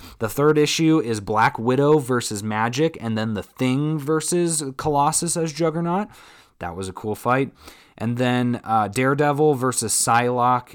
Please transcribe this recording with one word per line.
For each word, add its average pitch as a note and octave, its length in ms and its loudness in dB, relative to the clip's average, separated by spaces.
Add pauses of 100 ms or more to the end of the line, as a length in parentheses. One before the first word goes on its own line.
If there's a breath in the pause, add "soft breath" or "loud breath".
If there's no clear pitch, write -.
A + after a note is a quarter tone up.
(180 loud breath)
The A2 100 -2
third D3+ 300 4
issue D#3 420 4
is A2 200 -2
Black A2 380 0
Widow C3+ 400 4
versus A#2+ 440 -2
Magik, A#2+ 580 -2
and A2+ 160 -4
then A2 160 -2
The G2 100 -4
Thing C#3+ 560 -2
versus D#3+ 640 -2 (140)
Colossus D#3 640 0
as D#3+ 160 -4
Juggernaut. E3+ 540 -2 (500 loud breath)
That F2 180 -10
was F#2+ 140 -6
a - 20 -10
cool G#2+ 220 -6
fight. B2+ 360 0 (460 loud breath)
And A#2+ 220 -4
then, B2 440 0
uh, A2 260 0
Daredevil C#3+ 640 2
versus B2 400 -2
Psylocke, B2 800 2